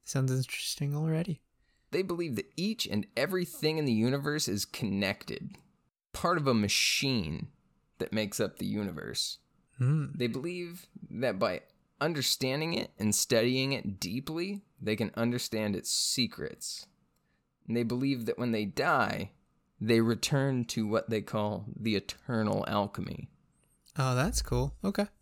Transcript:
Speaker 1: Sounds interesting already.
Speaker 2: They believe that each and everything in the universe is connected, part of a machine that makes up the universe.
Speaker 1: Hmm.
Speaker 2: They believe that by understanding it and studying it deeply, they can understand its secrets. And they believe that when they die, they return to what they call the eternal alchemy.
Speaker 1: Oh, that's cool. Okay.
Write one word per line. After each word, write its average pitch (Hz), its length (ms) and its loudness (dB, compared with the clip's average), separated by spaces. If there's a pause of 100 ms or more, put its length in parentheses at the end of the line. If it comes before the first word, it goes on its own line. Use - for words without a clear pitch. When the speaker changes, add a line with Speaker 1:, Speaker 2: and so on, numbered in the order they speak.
Speaker 1:
Sounds 131 280 0
interesting 139 640 -2
already. 160 460 0 (480)
Speaker 2:
They 165 100 2
believe 170 360 -2
that - 200 -4
each 202 300 -2
and 104 280 0
everything 160 640 0
in 151 80 2
the 127 80 4
universe 139 560 2
is 98 160 0
connected, - 880 -2 (640)
part 175 240 2
of 143 80 2
a 127 80 6
machine 104 920 2 (500)
that - 140 -4
makes 107 280 -2
up 95 160 0
the 95 100 -6
universe. 95 720 -4 (400)
Speaker 1:
Hmm. 139 380 2
Speaker 2:
They 123 140 0
believe 175 580 -6 (240)
that 107 280 -2
by 98 220 0 (400)
understanding 143 760 0
it - 240 -4
and 107 160 4
studying 127 580 4
it 101 280 -4
deeply, 165 640 -6 (180)
they 107 140 2
can 104 220 0
understand 113 580 0
its - 160 -4
secrets. - 960 -2 (800)
And 113 100 0
they 120 60 2
believe 123 440 0
that - 120 -2
when 120 140 0
they 107 120 2
die, 131 680 0 (480)
they 113 200 6
return 127 680 2
to 110 200 0
what 107 240 0
they 110 100 2
call 104 540 -2
the 104 220 0
eternal 104 720 0
alchemy. - 600 -2 (720)
Speaker 1:
Oh, 131 160 2
that's 151 280 2
cool. 131 420 0
Okay. 202 220 0 (160)